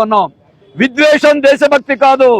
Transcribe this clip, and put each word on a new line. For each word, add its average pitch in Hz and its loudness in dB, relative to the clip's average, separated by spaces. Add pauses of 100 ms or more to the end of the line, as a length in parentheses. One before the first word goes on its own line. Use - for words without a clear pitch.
ఉన్నాం. 214 -2 (480)
విద్వేషం 294 0 (120)
దేశభక్తి 285 0 (100)
కాదు 269 2